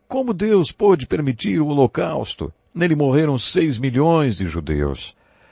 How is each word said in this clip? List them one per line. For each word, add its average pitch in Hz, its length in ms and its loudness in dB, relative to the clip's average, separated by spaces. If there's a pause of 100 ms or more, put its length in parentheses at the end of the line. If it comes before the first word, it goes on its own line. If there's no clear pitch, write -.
"Como 262 240 -2
Deus 196 400 2
pôde 180 340 2
permitir 156 540 -2
o 147 60 0
holocausto? 143 840 -2 (240)
Nele 165 220 0
morreram 143 400 2
seis 151 420 0
milhões 135 600 2
de 95 80 -2
judeus." 73 680 -4 (380)